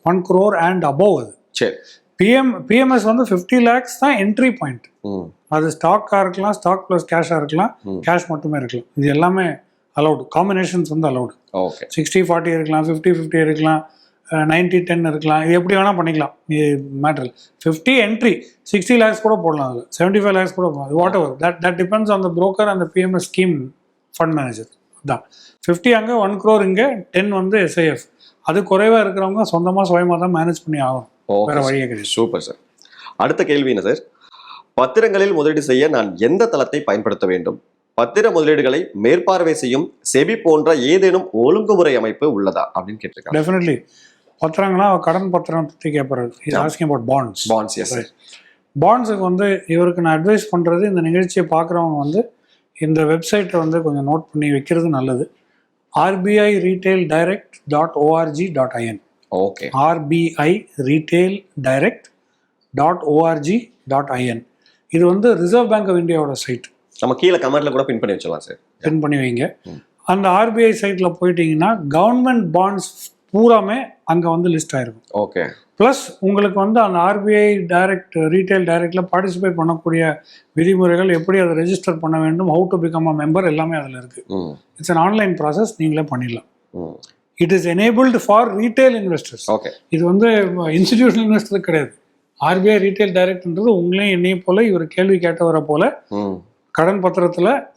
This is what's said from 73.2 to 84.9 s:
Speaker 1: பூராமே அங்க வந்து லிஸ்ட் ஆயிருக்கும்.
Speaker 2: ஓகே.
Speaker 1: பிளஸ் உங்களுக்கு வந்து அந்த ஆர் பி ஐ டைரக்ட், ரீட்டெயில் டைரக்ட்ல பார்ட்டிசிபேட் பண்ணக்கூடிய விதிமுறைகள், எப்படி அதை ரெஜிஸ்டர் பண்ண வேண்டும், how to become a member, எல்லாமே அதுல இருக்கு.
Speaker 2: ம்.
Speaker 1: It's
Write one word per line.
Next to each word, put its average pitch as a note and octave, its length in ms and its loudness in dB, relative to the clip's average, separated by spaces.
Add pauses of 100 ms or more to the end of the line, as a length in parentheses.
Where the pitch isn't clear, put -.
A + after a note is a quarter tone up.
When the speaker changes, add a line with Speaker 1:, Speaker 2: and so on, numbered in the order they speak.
Speaker 1:
பூராமே A3 500 4 (260)
அங்க E3+ 260 0
வந்து E3+ 180 0
லிஸ்ட் D#3 260 -2
ஆயிருக்கும். A2+ 380 -8
Speaker 2:
ஓகே. G2 300 -2 (340)
Speaker 1:
பிளஸ் C4+ 240 4 (200)
உங்களுக்கு G3+ 400 0
வந்து A3 200 2
அந்த F#3+ 180 2
ஆர் G3 240 0
பி G#3 120 0
ஐ G#3 140 4 (100)
டைரக்ட், F#3 560 -2 (140)
ரீட்டெயில் F#3 360 2
டைரக்ட்ல E3+ 380 -2
பார்ட்டிசிபேட் F3+ 540 -2
பண்ணக்கூடிய E3 460 -2 (500)
விதிமுறைகள், F3+ 560 2
எப்படி F3+ 300 0
அதை F3 160 2
ரெஜிஸ்டர் E3+ 440 -2
பண்ண D#3+ 220 -2
வேண்டும், E3 280 0
how F3 220 2
to F#3 80 0
become E3 280 -2
a D#3 80 0
member, D#3+ 320 0
எல்லாமே D#3+ 300 -2
அதுல C3+ 200 -10
இருக்கு. B2 320 -18
Speaker 2:
ம். F2+ 240 -8 (240)
Speaker 1:
It's D#3 140 -8